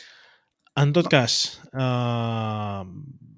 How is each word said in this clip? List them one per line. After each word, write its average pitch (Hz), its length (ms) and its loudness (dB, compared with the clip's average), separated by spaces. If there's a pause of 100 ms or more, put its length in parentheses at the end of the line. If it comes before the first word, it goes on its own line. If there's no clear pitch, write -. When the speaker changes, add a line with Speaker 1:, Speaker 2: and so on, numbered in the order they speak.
(760)
Speaker 1:
En 143 160 4
tot 170 120 4
Speaker 2:
No. - 40 -6
Speaker 1:
cas, - 520 2 (120)
eh, 117 1080 -2 (540)